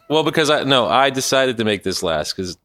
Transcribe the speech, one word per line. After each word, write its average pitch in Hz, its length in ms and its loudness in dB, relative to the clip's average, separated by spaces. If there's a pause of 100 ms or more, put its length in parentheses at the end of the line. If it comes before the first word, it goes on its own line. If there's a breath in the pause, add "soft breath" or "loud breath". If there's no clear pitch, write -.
(100)
Well, 156 140 2
because 151 260 0
I, 143 140 2
no, 131 220 2
I 131 240 2
decided 131 460 0
to 113 80 -2
make 104 200 -2
this 92 180 -4
last 80 320 -2
'cause 90 300 -8